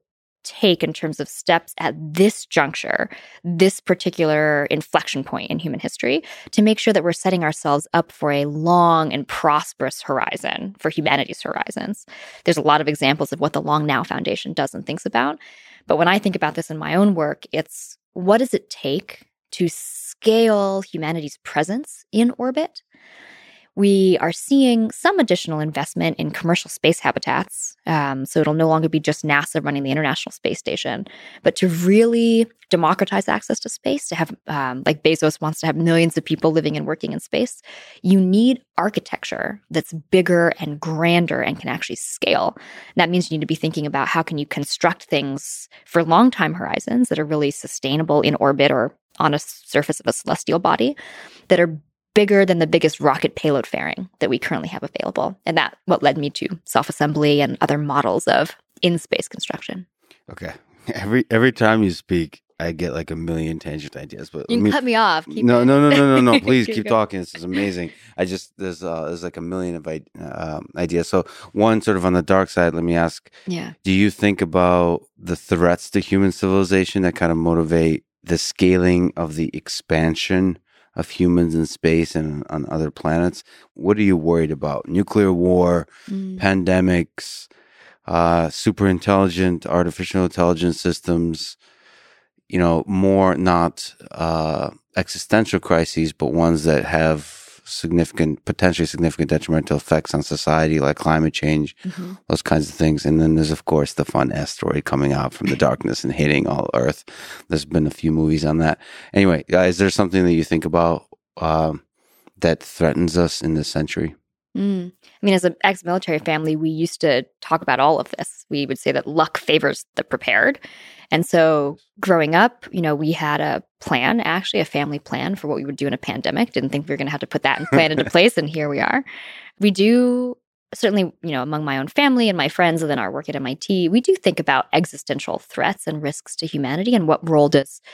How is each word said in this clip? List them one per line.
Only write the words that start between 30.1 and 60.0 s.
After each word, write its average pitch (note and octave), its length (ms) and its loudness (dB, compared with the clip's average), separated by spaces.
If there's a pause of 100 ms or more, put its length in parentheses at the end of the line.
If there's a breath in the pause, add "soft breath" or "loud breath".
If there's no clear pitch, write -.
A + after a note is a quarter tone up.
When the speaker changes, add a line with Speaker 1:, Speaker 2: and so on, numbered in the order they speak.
Speaker 1:
Space - 260 -4
Station. - 480 -6 (380 loud breath)
But F3+ 140 2
to F#3 120 2
really A3+ 800 4 (240)
democratize F#3+ 560 0
access - 320 -2
to A3+ 100 -12
space, - 380 -6
to - 80 -8
have, D#3+ 200 -4 (120)
um, C3 400 -6
like D3+ 160 -2
Bezos D#3 360 2
wants D#3 200 -4
to D#3+ 80 -4
have D#3+ 80 0
millions E3 420 2
of D3+ 80 -4
people D#3+ 260 0
living D3+ 240 0
and D3+ 120 -6
working D#3 240 -6
in - 80 -6
space, - 420 -4 (400 loud breath)
you F#3+ 180 6
need G#3+ 440 4 (160)
architecture - 880 -6
that's D#3+ 240 -4
bigger E3+ 680 2
and D3+ 200 -6
grander E3 640 0
and - 180 -4
can - 100 -10
actually - 280 -8
scale. - 600 -2
And - 440 -18
that E3+ 100 2
means F3+ 180 0
you D#3+ 80 -4
need D3+ 40 -2
to D3+ 60 -4
be D#3+ 60 0
thinking D#3+ 320 -4
about C#3 220 -2
how E3 160 0
can D#3 160 -6
you C#3+ 80 -6
construct - 560 -4
things - 640 -6 (160 soft breath)
for E3+ 180 0
long F3+ 280 4
time D#3+ 240 -2
horizons A#3 540 -2
that - 100 -2
are D3+ 60 0
really D3 260 0
sustainable D3 720 -2
in D3 160 2
orbit C#3 340 4
or B2+ 240 0 (240)
on D3+ 140 2
a - 20 0
s-, - 320 -8
surface - 320 -2
of - 80 -12
a - 60 2
celestial - 440 -4
body A3+ 400 0 (520 loud breath)
that F3+ 100 6
are D#3+ 200 0 (360)
bigger G3+ 280 6
than F#3 140 2
the E3 80 2
biggest D#3 340 2
rocket C#3 360 0
payload C#3+ 320 0
fairing D#2 420 -6 (100)
that G#2+ 100 0
we B2 100 -2
currently D#3 280 -6
have F3+ 140 -10
available. - 640 -6
And E3 100 -2
that - 300 -2
what - 160 2
led C#3 160 2
me D3 140 -4
to - 160 -6 (180)
self-assembly D3 760 0
and C3 200 -2
other - 160 0
models C#3 500 -2
of - 280 0 (260)
in-space - 460 -2
construction. - 580 -12 (460 soft breath)